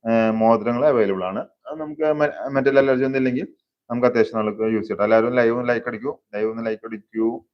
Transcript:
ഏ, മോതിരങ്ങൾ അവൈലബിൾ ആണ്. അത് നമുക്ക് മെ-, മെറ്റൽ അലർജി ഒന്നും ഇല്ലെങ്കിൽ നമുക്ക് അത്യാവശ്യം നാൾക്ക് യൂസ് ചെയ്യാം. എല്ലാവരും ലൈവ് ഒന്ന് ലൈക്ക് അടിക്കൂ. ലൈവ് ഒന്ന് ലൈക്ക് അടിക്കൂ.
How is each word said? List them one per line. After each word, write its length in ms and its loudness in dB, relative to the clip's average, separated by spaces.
ഏ, 200 2
മോതിരങ്ങൾ 560 2
അവൈലബിൾ 380 2
ആണ്. 160 -6
അത് 400 -14
നമുക്ക് 320 -4
മെ-, 400 -2
മെറ്റൽ 280 4
അലർജി 240 2
ഒന്നും 160 0
ഇല്ലെങ്കിൽ 280 0
നമുക്ക് 160 0
അത്യാവശ്യം 320 2
നാൾക്ക് 220 -2
യൂസ് 260 -2
ചെയ്യാം. 160 -2
എല്ലാവരും 320 2
ലൈവ് 220 2
ഒന്ന് 120 -4
ലൈക്ക് 180 -2
അടിക്കൂ. 300 -8
ലൈവ് 160 -2
ഒന്ന് 140 -8
ലൈക്ക് 200 -6
അടിക്കൂ. 580 -4